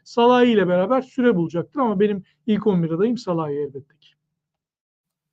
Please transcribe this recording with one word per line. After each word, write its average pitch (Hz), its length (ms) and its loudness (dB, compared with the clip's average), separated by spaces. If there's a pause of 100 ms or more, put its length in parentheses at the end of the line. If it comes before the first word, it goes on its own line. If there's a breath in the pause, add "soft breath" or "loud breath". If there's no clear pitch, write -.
Salah 247 400 2
ile 214 240 2
beraber 196 340 0
süre 240 340 0
bulacaktır 170 440 -4
ama 214 200 0
benim 202 240 -2 (220)
ilk 208 220 -2
on 180 160 2
bir 160 80 -4
adayım 214 260 -2
Salah 165 320 -4
elbette 139 500 -10
ki. - 140 -20 (1200)